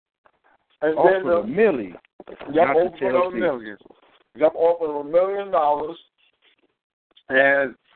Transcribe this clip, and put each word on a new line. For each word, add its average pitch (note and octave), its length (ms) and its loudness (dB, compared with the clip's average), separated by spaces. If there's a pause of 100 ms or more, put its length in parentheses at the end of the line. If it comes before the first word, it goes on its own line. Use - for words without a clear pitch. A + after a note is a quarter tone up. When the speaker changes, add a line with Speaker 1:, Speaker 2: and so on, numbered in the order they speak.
(800)
Speaker 1:
and D#3 160 0
Speaker 2:
Off E3+ 120 6
Speaker 1:
then F#3+ 60 2
Speaker 2:
of F#3 80 -4
the F3 180 0
Speaker 1:
the D3+ 140 -6
Speaker 2:
Millie, C#3 400 0 (340)
Speaker 1:
Yep, D#3+ 380 0
Speaker 2:
not C#3 60 0
to D#3 60 4
Speaker 1:
over F3+ 180 -2
Speaker 2:
tell C3 300 0
Speaker 1:
a C3 40 -8
million. A2+ 460 -4
Speaker 2:
secrets. - 220 -20 (380)
Speaker 1:
Yep, D#3 180 2
over E3 440 0
a C#3+ 40 -8
million F#3+ 480 0
dollars. D3+ 460 0 (1300)
And C3+ 460 2 (200)